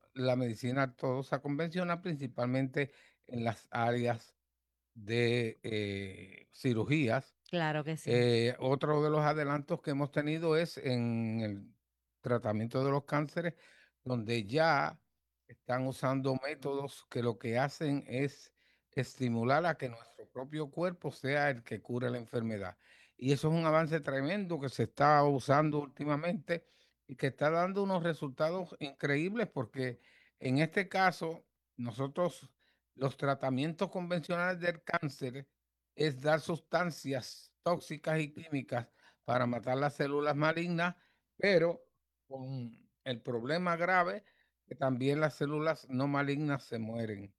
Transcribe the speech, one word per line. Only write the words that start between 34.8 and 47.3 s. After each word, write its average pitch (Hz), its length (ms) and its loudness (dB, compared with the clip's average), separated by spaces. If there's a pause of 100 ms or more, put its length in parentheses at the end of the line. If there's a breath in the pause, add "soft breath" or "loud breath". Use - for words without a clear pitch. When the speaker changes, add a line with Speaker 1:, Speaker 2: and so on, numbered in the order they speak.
Speaker 1:
cáncer 135 640 -4 (500)
es 143 260 0
dar 151 200 4
sustancias 160 1120 -4 (100)
tóxicas 160 560 0
y 147 120 -2
químicas 135 560 -4 (360 soft breath)
para 123 220 2
matar 120 320 -2
las 143 180 0
células 147 400 0
malignas, 170 600 0 (420 soft breath)
pero 170 440 4 (460)
con 131 440 -8 (320)
el 120 180 -6
problema 151 540 -2
grave 180 480 2 (440 soft breath)
que - 80 -10
también 135 440 2
las 156 160 2
células 151 540 -2
no 131 180 0
malignas 143 560 -2
se 113 160 -8
mueren. 110 600 -6